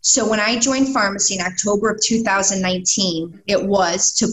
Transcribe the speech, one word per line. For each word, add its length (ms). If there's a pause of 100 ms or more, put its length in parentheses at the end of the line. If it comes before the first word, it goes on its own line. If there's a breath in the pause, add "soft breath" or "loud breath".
So 260
when 120
I 180
joined 340
Pharmacy 440
in 40
October 500
of 120
two 200
thousand 380
nineteen, 840
it 180
was 500
to 180